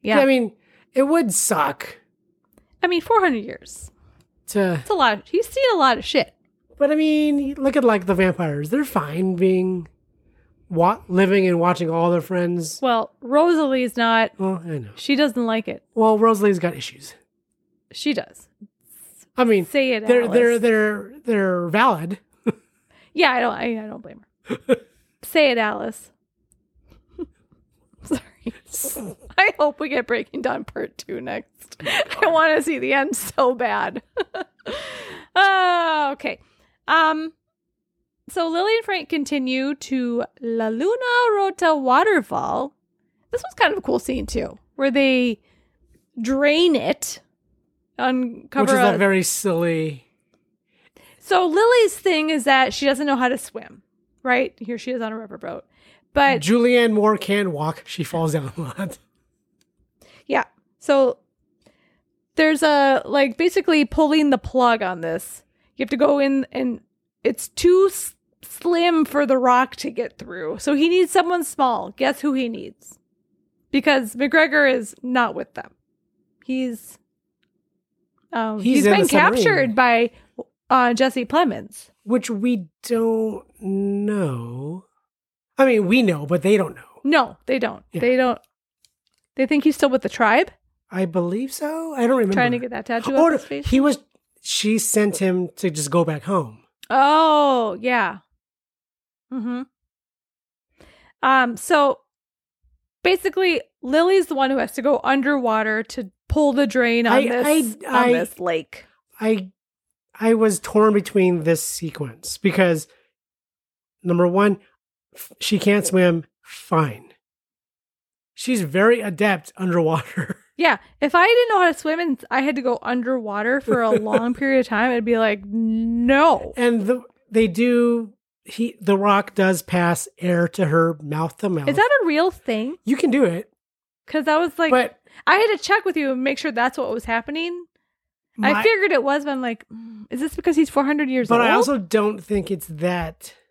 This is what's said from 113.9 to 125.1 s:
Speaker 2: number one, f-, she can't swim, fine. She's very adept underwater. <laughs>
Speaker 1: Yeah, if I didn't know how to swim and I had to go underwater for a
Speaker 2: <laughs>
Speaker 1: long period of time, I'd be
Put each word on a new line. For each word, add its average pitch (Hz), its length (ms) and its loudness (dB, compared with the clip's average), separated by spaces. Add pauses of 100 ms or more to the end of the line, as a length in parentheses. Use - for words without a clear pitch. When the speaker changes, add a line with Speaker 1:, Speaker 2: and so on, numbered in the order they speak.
Speaker 2:
number 180 240 2
one, 196 320 2 (560)
f-, - 240 -18
she - 200 0
can't 202 260 2
swim, 180 400 2 (160)
fine. - 680 -4 (1200)
She's 240 280 -4
very 196 400 2
adept 202 560 -2
underwater. 165 840 -2
<laughs> - 60 -20 (100)
Speaker 1:
Yeah, 294 200 0 (220)
if 294 160 -2
I 349 100 6
didn't 466 240 4
know 392 140 2
how 339 80 4
to - 80 -6
swim 320 200 -4
and 339 300 -4
I 262 120 -2
had 277 140 -2
to 269 60 -6
go 240 220 -2
underwater 240 800 -2
for 240 200 0
a 226 100 2
Speaker 2:
<laughs> 233 80 2
Speaker 1:
long 226 360 0
period 269 240 0
of 247 80 -2
time, 233 240 0
I'd 233 120 -2
be 226 140 2